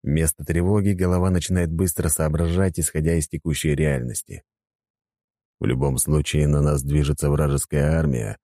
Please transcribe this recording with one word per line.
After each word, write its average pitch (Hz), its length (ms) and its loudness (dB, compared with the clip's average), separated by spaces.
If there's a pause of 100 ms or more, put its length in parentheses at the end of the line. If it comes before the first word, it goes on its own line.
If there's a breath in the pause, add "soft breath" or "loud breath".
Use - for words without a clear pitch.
Вместо 80 400 0
тревоги 95 460 2
голова 90 400 2
начинает 90 420 0
быстро 82 380 0
соображать, 82 680 0
исходя 80 380 0
из 80 140 -2
текущей 78 440 -2
реальности. 67 680 -4 (1160)
В - 40 -4
любом 64 320 0
случае 73 500 0
на 73 140 2
нас 73 220 2
движется 71 460 0
вражеская 73 680 0
армия 62 460 -2